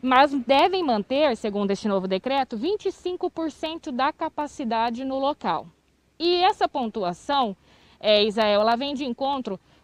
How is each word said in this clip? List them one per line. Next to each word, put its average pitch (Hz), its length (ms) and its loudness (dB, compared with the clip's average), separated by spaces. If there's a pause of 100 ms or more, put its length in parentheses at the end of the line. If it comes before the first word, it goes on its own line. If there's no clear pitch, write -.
Mas 262 300 6
devem 285 500 2
manter, 262 560 0
segundo 202 360 -2
este 202 160 -2
novo 190 180 0
decreto, 240 500 -2
vinte 359 300 -4
e 370 60 -2
cinco 359 360 -6
por 320 220 -6
cento 320 400 -8
da 262 220 -2
capacidade 247 920 -4
no 269 140 -4
local. 233 480 -2 (500)
E 349 200 0
essa 370 320 2
pontuação, 226 880 -2 (420)
é, 208 240 4
Israel, 208 380 2
ela 226 160 4
vem 277 180 -4
de 269 100 -6
encontro 262 540 -4 (260)